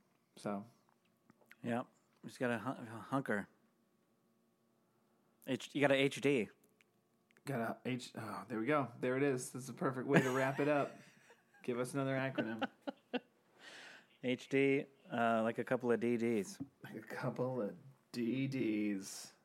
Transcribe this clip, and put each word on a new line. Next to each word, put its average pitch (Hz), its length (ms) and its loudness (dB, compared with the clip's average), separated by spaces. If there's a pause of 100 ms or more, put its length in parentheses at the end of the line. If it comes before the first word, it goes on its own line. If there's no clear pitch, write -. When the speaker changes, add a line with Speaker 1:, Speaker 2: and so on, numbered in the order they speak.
(360)
Speaker 1:
So. 101 260 -6 (1040)
Speaker 2:
Yep. 120 220 -2 (360)
We 120 60 -12
just - 100 -16
gotta 120 200 0
hun-, 123 280 -6 (240)
hunker. 117 380 0 (2000)
H-, 131 260 -4
you 147 80 -2
gotta 139 140 6
H 135 260 2
D. 131 280 4 (1000)
Speaker 1:
Gotta 113 380 -2
H-, 123 340 -4
oh, 98 300 -8
there 117 100 -4
we 113 80 -2
go. 139 220 2 (120)
There 127 160 2
it 135 60 2
is. 131 280 0
This 127 140 -10
is 135 40 -12
a 131 60 -8
perfect 131 320 -2
way 139 140 8
to 131 100 4
wrap 135 300 2
it 143 80 2
up. 143 280 2 (340)
Speaker 2:
<laughs> - 320 -20
Speaker 1:
Give 120 160 -2
us 123 160 -4
another 135 200 0
acronym. 131 480 -2 (500)
Speaker 2:
<laughs> 247 80 -2 (1040)
H 127 240 -2
D, 139 360 4 (280)
uh, 117 300 4
like 117 160 0
a 117 60 -2
couple 123 280 2
of 110 80 4
D 120 160 2
Ds. 110 420 0 (240)
Speaker 1:
Like - 140 -12
a - 180 -12
couple 123 460 -2
of 98 120 -2 (400)
D 123 340 0
Ds, 107 840 -2 (120)